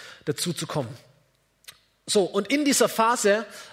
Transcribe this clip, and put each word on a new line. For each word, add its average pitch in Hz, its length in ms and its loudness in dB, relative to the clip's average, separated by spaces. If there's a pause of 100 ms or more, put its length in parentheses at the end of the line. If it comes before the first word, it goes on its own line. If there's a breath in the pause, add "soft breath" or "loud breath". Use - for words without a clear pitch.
(260 loud breath)
dazu 165 280 -4
zu - 140 -8
kommen. 123 280 -4 (1080)
So, 208 160 2
und 202 300 -2
in 294 120 2
dieser 247 260 4
Phase, 226 540 2 (300 loud breath)